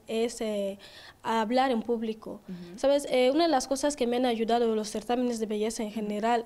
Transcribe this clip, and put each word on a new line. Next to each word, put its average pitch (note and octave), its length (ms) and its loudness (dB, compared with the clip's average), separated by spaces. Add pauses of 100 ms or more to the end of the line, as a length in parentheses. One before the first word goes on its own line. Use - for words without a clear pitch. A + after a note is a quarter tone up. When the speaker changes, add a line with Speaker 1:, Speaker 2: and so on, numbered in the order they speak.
Speaker 1:
es, A#3 360 -2
eh, G3+ 360 -2 (440)
hablar A#3 480 2
en A3+ 120 0
público. A3 680 -6
Speaker 2:
Ujú. F3 300 -12
Speaker 1:
¿Sabes? C#4+ 320 2
Eh, B3+ 220 4
una D#4+ 120 4
de E4 60 4
las B3+ 160 2
cosas C#4+ 300 -2
que B3 100 0
me A#3+ 100 0
han B3+ 100 2
ayudado A3+ 480 2
los G#3+ 160 -4
certámenes A#3+ 480 -2
de A3 80 -2
belleza G#3+ 360 -2
en G#3+ 80 -4
general A3 560 0